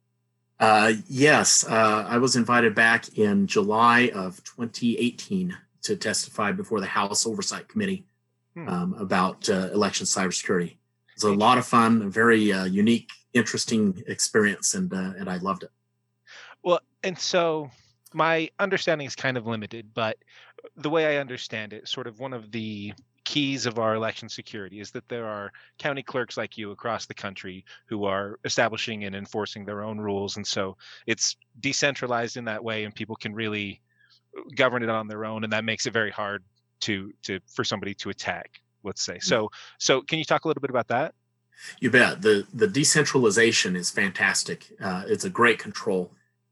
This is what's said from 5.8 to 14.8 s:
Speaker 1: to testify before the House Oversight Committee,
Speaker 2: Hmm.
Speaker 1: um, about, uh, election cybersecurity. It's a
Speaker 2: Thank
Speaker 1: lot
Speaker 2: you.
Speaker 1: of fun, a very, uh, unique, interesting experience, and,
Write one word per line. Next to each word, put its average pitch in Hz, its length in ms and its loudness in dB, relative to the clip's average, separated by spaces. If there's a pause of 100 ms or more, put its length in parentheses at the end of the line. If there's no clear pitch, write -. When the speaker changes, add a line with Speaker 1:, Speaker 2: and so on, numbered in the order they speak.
Speaker 1:
to 104 160 -2
testify 104 540 -2
before 101 280 -2
the 95 60 -4
House 104 400 -2
Oversight 101 420 -6
Committee, 95 380 -2 (480)
Speaker 2:
Hmm. 160 160 -10
Speaker 1:
um, 90 240 -2
about, 95 560 -2
uh, 92 240 0
election 101 320 0
cybersecurity. 90 720 -2 (360)
It's - 120 -6
a 104 40 4
Speaker 2:
Thank 101 120 4
Speaker 1:
lot 117 140 8
Speaker 2:
you. 123 40 4
Speaker 1:
of 117 60 -2
fun, 117 380 6
a 98 60 -2
very, 110 440 6
uh, 95 120 0
unique, 104 440 4 (240)
interesting 107 720 0
experience, 104 680 0
and, 92 180 -4